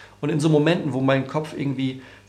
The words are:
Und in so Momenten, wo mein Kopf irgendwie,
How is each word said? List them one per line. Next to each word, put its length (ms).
Und 80
in 100
so 100
Momenten, 440
wo 80
mein 260
Kopf 280
irgendwie, 460